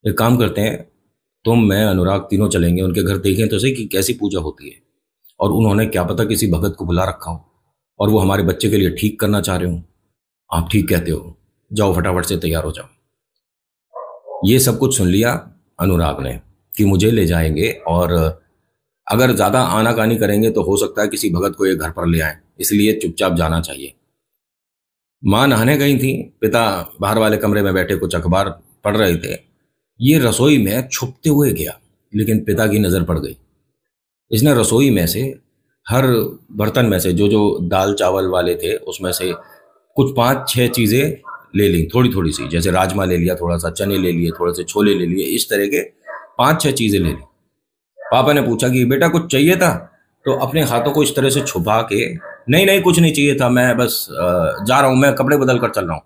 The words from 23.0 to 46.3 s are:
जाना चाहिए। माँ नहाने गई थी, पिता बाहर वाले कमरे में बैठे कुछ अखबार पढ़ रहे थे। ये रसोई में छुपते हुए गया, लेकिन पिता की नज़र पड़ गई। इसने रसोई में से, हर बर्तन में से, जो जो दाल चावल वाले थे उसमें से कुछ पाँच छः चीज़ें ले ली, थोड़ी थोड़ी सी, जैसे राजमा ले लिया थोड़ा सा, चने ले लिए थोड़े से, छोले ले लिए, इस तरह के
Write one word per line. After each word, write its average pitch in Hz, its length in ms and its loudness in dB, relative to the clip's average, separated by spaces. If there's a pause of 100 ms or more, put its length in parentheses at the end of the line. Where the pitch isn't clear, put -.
जाना 82 280 0
चाहिए। 69 320 -12 (1300)
माँ 113 240 4
नहाने 127 300 2
गई 139 200 2
थी, - 440 -4
पिता 104 500 0 (100)
बाहर 104 160 0
वाले 107 200 2
कमरे 104 240 0
में 98 120 0
बैठे 92 220 0
कुछ 85 200 -4
अखबार 90 340 0 (340)
पढ़ 104 140 -2
रहे 92 200 2
थे। 50 200 -8 (640)
ये 143 200 4
रसोई 127 440 4
में 117 240 -2
छुपते - 420 -6
हुए 143 240 2
गया, - 260 -8 (340)
लेकिन 107 300 0
पिता 107 240 0
की 104 120 2
नज़र 92 240 2
पड़ 85 160 -2
गई। 69 180 -10 (920)
इसने 131 220 4
रसोई 120 360 2
में 90 180 2
से, 101 140 -4 (680)
हर 131 180 2 (440)
बर्तन 107 340 0
में 98 140 2
से, 92 140 0
जो 101 140 2
जो 104 340 2
दाल 95 320 0
चावल 95 340 0
वाले 90 280 0
थे 87 200 -4
उसमें 92 360 -8
से 90 220 -4 (640)
कुछ 131 200 2
पाँच 127 320 2
छः 123 180 0
चीज़ें 120 500 0 (380)
ले 101 120 4
ली, 82 280 2
थोड़ी 123 140 4
थोड़ी 90 220 -2
सी, 62 160 -8
जैसे 85 240 -2
राजमा 92 340 0
ले 90 120 0
लिया 90 180 0
थोड़ा 87 220 -2
सा, 82 120 -4
चने 98 280 -4
ले 90 140 0
लिए 85 200 0
थोड़े 87 220 -2
से, 87 100 -6
छोले 104 300 2
ले 90 120 0
लिए, 87 200 -2
इस 117 240 -4
तरह 101 180 0
के 117 140 -2 (560)